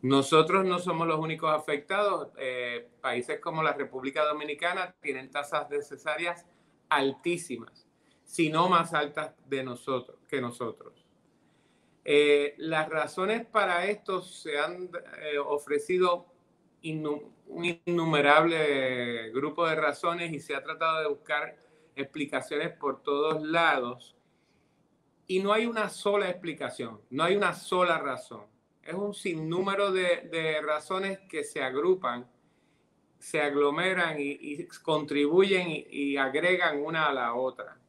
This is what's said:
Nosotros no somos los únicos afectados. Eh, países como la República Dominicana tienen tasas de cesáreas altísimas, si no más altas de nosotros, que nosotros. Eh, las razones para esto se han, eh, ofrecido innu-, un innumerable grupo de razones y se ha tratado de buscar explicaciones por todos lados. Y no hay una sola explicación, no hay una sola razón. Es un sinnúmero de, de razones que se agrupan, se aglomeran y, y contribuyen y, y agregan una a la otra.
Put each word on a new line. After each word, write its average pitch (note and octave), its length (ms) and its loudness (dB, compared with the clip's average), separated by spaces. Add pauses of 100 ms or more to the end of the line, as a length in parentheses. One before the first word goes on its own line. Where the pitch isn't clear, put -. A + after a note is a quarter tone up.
Nosotros D#3+ 640 6
no F3+ 120 2
somos E3+ 300 0
los D#3 100 2
únicos D#3 320 -2
afectados. D#3 840 0
Eh, B2 540 -6 (100)
países - 400 -4
como D#3+ 220 -2
la D3 100 2
República C#3 500 -4
Dominicana D3+ 800 -2
tienen C3 300 -6
tasas D3 400 -4
de D3 100 -2
cesáreas D#3 640 -6 (460)
altísimas, C#3+ 960 -2 (340)
si D#3+ 280 0
no E3 180 4
más E3 240 4
altas D3+ 400 -2 (160)
de C3+ 160 -2
nosotros, B2 540 -6 (100)
que C3+ 140 -2
nosotros. - 640 -10 (1000)
Eh, D3 540 4
las D#3 320 -2
razones F#3+ 560 -2
para F#3 400 0
esto G3+ 340 -4
se D#3 380 -8
han, F3 320 -4 (320)
eh, D3 160 -4
ofrecido D3 880 0 (560)
innu-, D#3 500 -4 (160)
un E3+ 360 -4
innumerable C#3+ 1500 4
grupo D3 360 0
de D#3 100 2
razones E3 560 -2
y D3+ 80 -8
se D3+ 140 -8
ha C3+ 100 -6
tratado D#3+ 360 0
de D3+ 80 0
buscar D3 480 -4 (380)
explicaciones D3 760 -4
por C#3+ 320 -6
todos D#3 400 0
lados. D3 720 0 (1120)
Y F#3 120 0
no G3 120 2
hay A3+ 140 2
una A3 220 -2
sola G3+ 400 0
explicación, C#3+ 720 -8 (100)
no C#3 120 -2
hay F#3 140 4
una F#3 160 2
sola F3 460 2
razón. B2+ 440 -8 (400)
Es D#3+ 120 -10
un G3+ 200 -4
sinnúmero F#3+ 800 0
de, F3+ 380 2
de D#3+ 300 0
razones F#3+ 680 -2
que D3 160 -4
se D3 180 -4
agrupan, C3 640 0 (920)
se - 220 -4
aglomeran D3+ 800 0
y, C#3+ 200 -6
y C#3+ 260 -10 (160)
contribuyen D#3+ 840 4
y, D3+ 220 -6
y C#3 260 -2
agregan D#3 640 2
una D#3+ 260 0
a C#3+ 60 2
la A#2+ 220 -2
otra. B2+ 440 -6 (100)